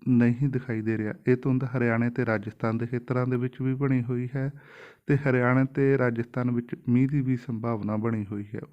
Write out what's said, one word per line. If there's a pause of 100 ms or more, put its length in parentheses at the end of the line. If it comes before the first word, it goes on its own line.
ਨਹੀਂ
ਦਿਖਾਈ
ਦੇ
ਰਿਹਾ। (140)
ਇਹ
ਧੁੰਦ
ਹਰਿਆਣੇ
ਤੇ
ਰਾਜਸਥਾਨ
ਦੇ
ਖੇਤਰਾਂ
ਦੇ
ਵਿੱਚ
ਵੀ
ਬਣੀ
ਹੋਈ
ਹੈ (560)
ਤੇ
ਹਰਿਆਣਾ
ਤੇ
ਰਾਜਸਥਾਨ
ਵਿੱਚ (140)
ਮੀਂਹ
ਦੀ
ਵੀ
ਸੰਭਾਵਨਾ
ਬਣੀ
ਹੋਈ (100)
ਹੈ। (140)